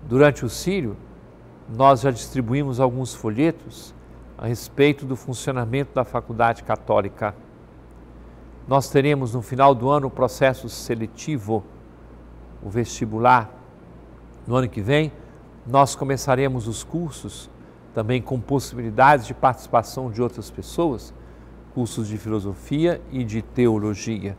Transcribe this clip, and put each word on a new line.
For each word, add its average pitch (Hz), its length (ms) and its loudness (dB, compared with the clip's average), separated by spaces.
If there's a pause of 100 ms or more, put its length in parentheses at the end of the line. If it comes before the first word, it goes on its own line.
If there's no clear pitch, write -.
Durante 135 400 4
o 123 40 -2
Sírio, 151 480 -4 (720)
nós 131 320 6
já 139 100 2
distribuímos 127 720 -2
alguns 127 340 0
folhetos 139 800 -4 (440)
a - 80 -8
respeito 143 580 0
do 131 100 -6
funcionamento 127 800 -4
da 127 100 2
Faculdade 117 580 -2
Católica. 104 720 -2 (1300)
Nós 131 220 2
teremos 139 460 2
no 123 80 -4
final 135 320 6
do 120 160 -2
ano 143 160 2
o 123 40 -4
processo 127 580 0
seletivo, 110 960 -4 (1000)
o 101 60 -10
vestibular. 113 840 2 (960)
No 117 80 -2
ano 127 140 2
que 107 120 -8
vem, 143 320 0 (540)
nós 135 280 4
começaremos 131 720 -2
os 110 160 -8
cursos, - 680 -10 (440)
também 117 280 -2
com 127 180 -4
possibilidades 123 840 2
de 123 80 -8
participação 127 760 0
de 110 120 -4
outras 117 280 -6
pessoas, - 640 -6 (600)
cursos 117 340 -4
de 107 80 -6
filosofia 110 840 -2 (100)
e 131 140 -4
de 110 180 -6
teologia. 107 960 0